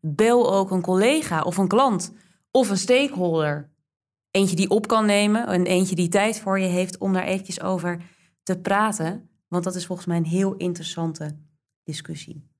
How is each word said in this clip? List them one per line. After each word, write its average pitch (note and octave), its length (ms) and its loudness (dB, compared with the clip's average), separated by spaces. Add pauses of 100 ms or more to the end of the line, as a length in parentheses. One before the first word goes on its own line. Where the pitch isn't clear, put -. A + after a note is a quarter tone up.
bel G#3+ 520 4
ook F#3+ 180 2
een F#3 100 0
collega G3 600 2
of F3 160 -2
een F#3+ 100 2
klant G#3+ 460 2 (380)
of B3+ 180 4
een G3 80 0
stakeholder. F3 920 0 (640)
Eentje G3 240 2
die F#3+ 140 2
op G#3+ 180 2
kan A3 180 2
nemen G#3 420 2
en F3+ 180 2
eentje F3+ 300 2
die E3+ 120 0
tijd G#3 320 2
voor F#3+ 200 -2
je F#3 80 0
heeft F3+ 300 -2
om F#3+ 160 -2
daar F#3 100 0
eventjes F#3+ 380 -6
over F3 400 -4 (420)
te F3+ 160 -4
praten. G3 680 -2 (180)
Want F3 160 -2
dat F#3 120 -4
is F3+ 100 -8
volgens F3+ 220 -8
mij E3+ 100 0
een E3 80 0
heel F#3+ 300 0
interessante E3 840 -6 (460)
discussie. - 640 -14 (120)